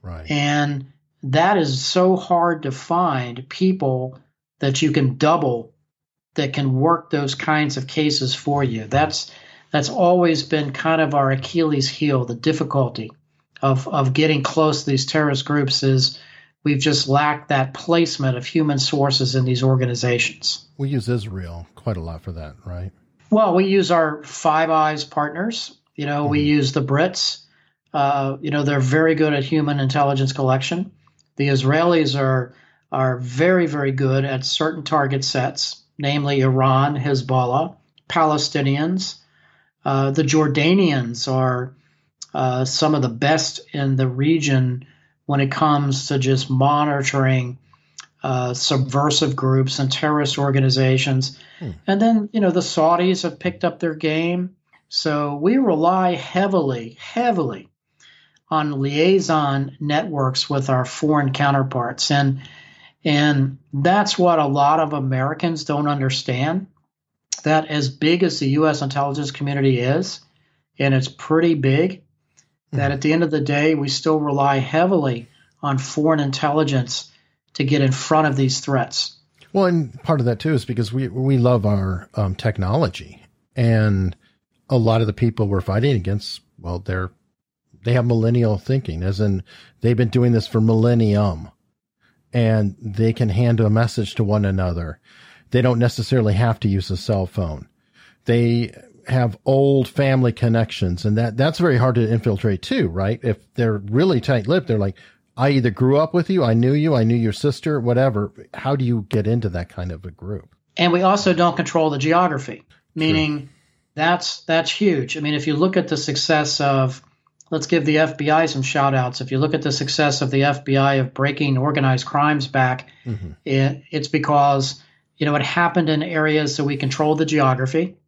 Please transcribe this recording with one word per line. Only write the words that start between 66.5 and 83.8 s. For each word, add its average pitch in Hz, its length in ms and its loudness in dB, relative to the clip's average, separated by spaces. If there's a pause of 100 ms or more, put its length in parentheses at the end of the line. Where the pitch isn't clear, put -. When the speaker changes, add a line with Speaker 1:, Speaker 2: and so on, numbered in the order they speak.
Speaker 2:
that 156 240 2
as 147 220 -2
big 170 340 2
as 165 160 -2
the 135 100 0
U 151 180 2
S 147 140 0
intelligence 139 480 -4
community 135 500 0
is, 143 420 -2 (580)
and 139 160 2
it's 131 120 0
pretty 165 460 0
big, 147 480 0 (680)
that 143 60 -4
Speaker 1:
Mm-hmm. 139 140 0
Speaker 2:
at 139 100 -6
the 151 120 2
end 170 100 2
of 156 80 0
the 151 100 0
day, 147 340 2
we 139 140 -2
still 156 300 0
rely 139 380 0
heavily 143 720 0 (320)
on 139 160 -2
foreign 151 420 0
intelligence 139 920 -2 (420)
to 147 100 -4
get 139 180 2
in 135 100 2
front 156 360 2
of 135 80 0
these 131 240 0
threats. - 580 -4 (360)
Speaker 1:
Well, 196 120 2
and 160 380 -2
part 160 160 0
of 120 80 2
that, 113 120 0
too, 156 140 -2
is 131 120 0
because 113 280 -4
we, 131 140 -4
we 131 320 0
love 120 260 4
our, 95 480 0
um, 95 220 -2
technology. 104 880 -4 (320)
And 107 600 2 (540)